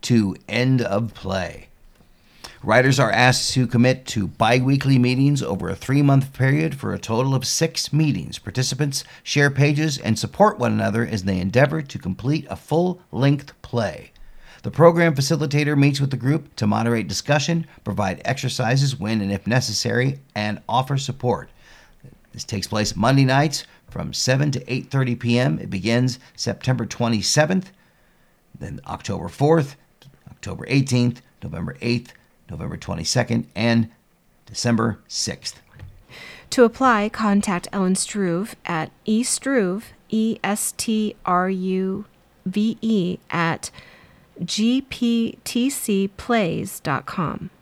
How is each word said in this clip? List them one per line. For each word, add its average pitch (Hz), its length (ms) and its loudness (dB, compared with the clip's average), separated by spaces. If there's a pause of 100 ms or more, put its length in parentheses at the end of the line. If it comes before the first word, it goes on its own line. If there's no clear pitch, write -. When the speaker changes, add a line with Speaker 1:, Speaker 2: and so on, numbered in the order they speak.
Speaker 1:
to 110 340 2 (120)
end 123 340 2
of 104 320 -2
play. 92 540 -6 (920)
Writers 127 360 4
are 113 140 4
asked - 420 4
to 127 120 2
commit 127 400 4
to 101 200 -2
bi-weekly 131 720 2
meetings 131 440 4
over 87 260 -4
a 87 80 -4
three-month 139 560 4
period 143 420 2
for 107 180 -6
a 95 60 -4
total 127 360 -2
of 135 120 -2
six - 460 -2
meetings. 147 460 0
Participants 135 680 -4 (180)
share 143 280 2
pages 147 480 2
and 107 200 0
support - 400 2
one 117 140 0
another 107 340 0
as 95 180 -4
they 95 140 0
endeavor 131 420 2
to 139 180 -10
complete 131 520 -4
a - 60 -8
full-length 147 960 0 (100)
play. 104 480 -6 (520)
The - 80 -6
program 165 440 6
facilitator 147 640 0
meets 139 240 4
with 135 100 0
the 139 60 -4
group 131 400 -2
to 110 100 -2
moderate 110 400 0
discussion, 156 600 -2 (180)
provide 98 400 -4
exercises 135 760 0
when 110 220 -2
and 98 100 -2
if 98 160 -4
necessary, 117 720 0 (140)
and 107 320 -4
offer 131 300 0
support. - 540 -4 (840)
This - 120 -14
takes 101 220 -6
place 107 300 -2
Monday 131 300 4
nights 139 400 0 (240)
from - 240 -8
seven 135 380 0
to 117 200 -6
eight 123 180 -6
thirty 127 260 0
P 117 220 0
M. 139 200 0
It 87 100 -10
begins 117 500 0 (160)
September 123 520 -2
twenty-seventh, 143 840 0 (840)
then - 280 -12
October 87 420 -6
fourth, 147 480 2 (540)
October - 360 -12
eighteenth, 123 540 2 (220)
November 85 400 -8
eighth, 120 320 -4 (360)
November 82 280 -10
twenty-second, 113 760 -2
and 117 360 2 (560)
December 113 520 -2 (100)
sixth. - 520 -8 (880)
Speaker 2:
To 254 160 6
apply, 226 460 2
contact 202 600 0
Ellen 190 260 2
Struve 185 680 -2
at 160 260 -4 (160)
estruve, 220 760 0 (260)
E 220 340 0
S - 360 -2
T 214 380 -2 (100)
R 185 240 2
U 190 560 -4 (400)
V 208 340 -2
E, 196 380 0 (120)
at 165 400 -2 (720)
G 233 360 0
P 233 640 -2
T 247 260 0
C 196 380 -2
plays 196 720 -2
dot 143 260 -4
com - 440 -6 (120)